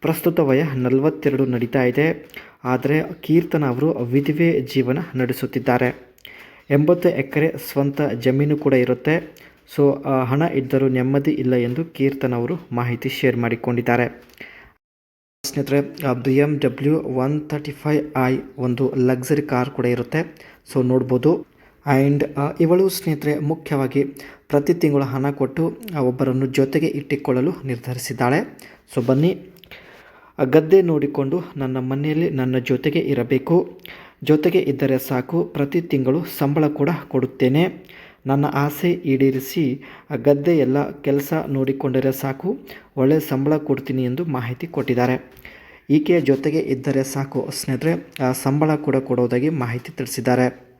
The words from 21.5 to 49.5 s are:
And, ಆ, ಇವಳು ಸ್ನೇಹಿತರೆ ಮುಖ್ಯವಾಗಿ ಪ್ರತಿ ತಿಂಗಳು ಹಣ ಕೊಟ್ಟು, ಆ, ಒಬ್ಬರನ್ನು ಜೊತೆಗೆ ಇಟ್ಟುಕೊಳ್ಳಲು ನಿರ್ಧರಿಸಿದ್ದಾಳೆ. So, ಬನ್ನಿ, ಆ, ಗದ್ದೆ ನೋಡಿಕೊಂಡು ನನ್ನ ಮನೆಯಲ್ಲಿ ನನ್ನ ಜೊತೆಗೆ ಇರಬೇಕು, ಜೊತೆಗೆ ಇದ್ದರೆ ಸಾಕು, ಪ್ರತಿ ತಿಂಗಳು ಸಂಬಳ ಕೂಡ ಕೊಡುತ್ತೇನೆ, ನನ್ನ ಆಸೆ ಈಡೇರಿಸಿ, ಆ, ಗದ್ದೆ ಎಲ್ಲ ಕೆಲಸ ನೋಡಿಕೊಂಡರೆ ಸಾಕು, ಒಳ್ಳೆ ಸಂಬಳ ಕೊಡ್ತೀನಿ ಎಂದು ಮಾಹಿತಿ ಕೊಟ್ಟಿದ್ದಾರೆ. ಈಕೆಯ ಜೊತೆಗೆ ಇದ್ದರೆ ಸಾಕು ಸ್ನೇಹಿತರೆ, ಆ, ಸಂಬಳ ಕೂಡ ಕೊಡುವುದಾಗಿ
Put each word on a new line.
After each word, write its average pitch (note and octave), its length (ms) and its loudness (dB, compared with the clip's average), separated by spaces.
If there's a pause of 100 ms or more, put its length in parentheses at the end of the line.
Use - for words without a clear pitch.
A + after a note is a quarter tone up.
And, C#3+ 300 0
ಆ, C#3+ 220 -2
ಇವಳು F3+ 300 4
ಸ್ನೇಹಿತರೆ D3 500 -2
ಮುಖ್ಯವಾಗಿ C#3+ 640 -2 (440)
ಪ್ರತಿ D3 260 2
ತಿಂಗಳು D3 300 2
ಹಣ C3+ 280 -2
ಕೊಟ್ಟು, C#3+ 460 -2 (180)
ಆ, D3+ 40 -4
ಒಬ್ಬರನ್ನು C3 460 0
ಜೊತೆಗೆ C#3 420 0
ಇಟ್ಟುಕೊಳ್ಳಲು C#3 640 -2 (140)
ನಿರ್ಧರಿಸಿದ್ದಾಳೆ. B2+ 920 -2 (380)
So, B2 100 -2
ಬನ್ನಿ, C#3+ 320 2 (1000)
ಆ, D3+ 40 4
ಗದ್ದೆ D#3 380 6
ನೋಡಿಕೊಂಡು D3 600 0 (160)
ನನ್ನ C3 200 -4
ಮನೆಯಲ್ಲಿ C#3+ 520 -2
ನನ್ನ B2+ 280 0
ಜೊತೆಗೆ C3+ 420 0
ಇರಬೇಕು, C3+ 800 0 (440)
ಜೊತೆಗೆ D#3 360 4
ಇದ್ದರೆ C3+ 400 0
ಸಾಕು, C3+ 440 -2
ಪ್ರತಿ C#3+ 380 -2
ತಿಂಗಳು D3 440 0 (120)
ಸಂಬಳ D3 300 2
ಕೂಡ D3 220 0 (180)
ಕೊಡುತ್ತೇನೆ, C3+ 880 0 (280)
ನನ್ನ C#3 200 2
ಆಸೆ D3 460 0
ಈಡೇರಿಸಿ, C3+ 920 0 (280)
ಆ, D3 40 -6
ಗದ್ದೆ C#3+ 360 2
ಎಲ್ಲ C#3+ 400 2
ಕೆಲಸ C#3+ 420 -2 (140)
ನೋಡಿಕೊಂಡರೆ C3+ 640 0
ಸಾಕು, C#3 460 -4 (400)
ಒಳ್ಳೆ C#3 220 4
ಸಂಬಳ D3 380 0
ಕೊಡ್ತೀನಿ C3+ 460 -2
ಎಂದು B2+ 220 -4
ಮಾಹಿತಿ B2+ 420 -6
ಕೊಟ್ಟಿದ್ದಾರೆ. B2 640 -2 (580)
ಈಕೆಯ D3+ 320 4
ಜೊತೆಗೆ C#3 380 0
ಇದ್ದರೆ C3+ 440 -2
ಸಾಕು C#3 480 -6
ಸ್ನೇಹಿತರೆ, D#3 580 -4 (100)
ಆ, B2+ 120 0
ಸಂಬಳ D3+ 440 0
ಕೂಡ D3 200 -2
ಕೊಡುವುದಾಗಿ B2 540 0